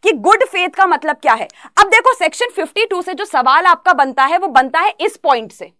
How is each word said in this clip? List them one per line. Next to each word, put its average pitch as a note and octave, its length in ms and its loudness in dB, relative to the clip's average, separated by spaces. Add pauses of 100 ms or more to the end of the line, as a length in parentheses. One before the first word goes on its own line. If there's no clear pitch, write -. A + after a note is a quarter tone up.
कि G4+ 100 0
गुड F#4+ 320 0
फेथ F4+ 240 -4
का F#4+ 180 0
मतलब D4+ 300 -2
क्या C4 180 0
है। A3+ 140 -8 (300)
अब G4+ 80 4
देखो, A4+ 280 2
सेक्शन A#4 420 -4
फिफ्टी G4+ 300 -4
टू F4+ 160 -6
से F#4 120 -8
जो G4+ 100 -8
सवाल C#4+ 420 2
आपका F4 260 2
बनता C4+ 320 0
है, D#4+ 140 0
वो F#4 100 -4
बनता C4 320 2
है G#4 200 -2
इस G#4 160 -4
पॉइंट A#3+ 360 -2
से - 280 -20